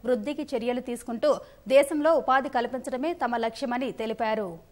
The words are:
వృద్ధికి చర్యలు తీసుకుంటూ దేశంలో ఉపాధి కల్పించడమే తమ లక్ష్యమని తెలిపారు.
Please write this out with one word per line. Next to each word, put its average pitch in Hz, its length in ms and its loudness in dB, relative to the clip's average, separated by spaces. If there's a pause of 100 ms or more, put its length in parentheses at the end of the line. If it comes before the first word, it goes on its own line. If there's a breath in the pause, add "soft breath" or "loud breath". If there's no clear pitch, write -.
వృద్ధికి 269 460 -2
చర్యలు 247 360 -2
తీసుకుంటూ 240 420 -2 (440 loud breath)
దేశంలో 302 360 6 (120)
ఉపాధి 269 340 2
కల్పించడమే 254 560 -4 (100)
తమ 240 220 0
లక్ష్యమని 240 440 -4 (120)
తెలిపారు. 220 480 -2 (240)